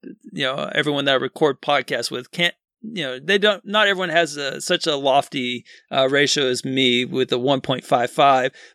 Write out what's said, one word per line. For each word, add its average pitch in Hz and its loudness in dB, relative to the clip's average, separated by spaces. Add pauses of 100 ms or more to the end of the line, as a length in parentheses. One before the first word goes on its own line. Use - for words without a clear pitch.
(320)
you 143 -4
know, 139 -4
everyone 143 -2
that 139 2
I 131 2
record 135 -2
podcasts 135 -2
with 127 -10
can't, 175 -2 (260)
you 202 -10
know, 127 -8
they 185 0
don't, 196 0
not 202 2
everyone 185 -2
has 156 0
a, 139 -6
such 175 -2
a 151 0
lofty, 135 0 (260)
uh, 135 2
ratio 143 2
as 123 -2
me 127 2
with 127 -2
the 127 0
one 135 0
point 127 -6
five 123 0
five, 135 4 (220)